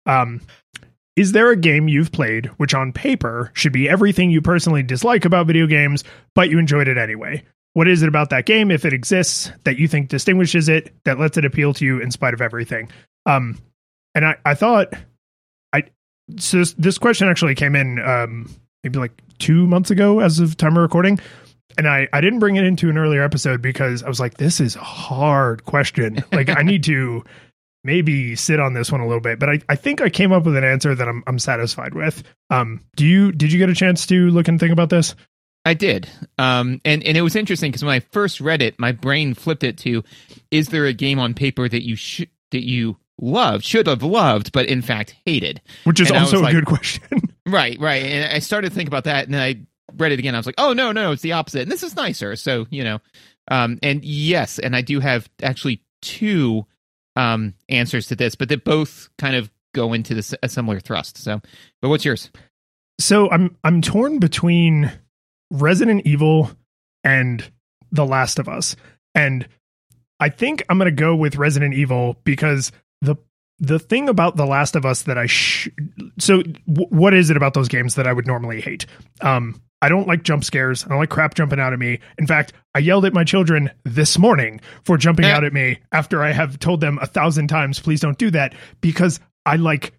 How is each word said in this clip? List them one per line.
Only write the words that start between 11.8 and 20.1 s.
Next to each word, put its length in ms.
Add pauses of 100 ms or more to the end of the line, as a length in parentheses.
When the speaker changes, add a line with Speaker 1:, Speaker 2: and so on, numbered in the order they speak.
Speaker 1:
you 140
in 100
spite 240
of 80
everything? 480 (340)
Um, 340 (560)
and 120
I, 180
I 100
thought, 380 (800)
I, 120 (540)
so 200
this, 160
this 240
question 300
actually 260
came 200
in, 240
um, 560 (300)
maybe, 140
like, 140 (260)
two 280
months 240
ago 300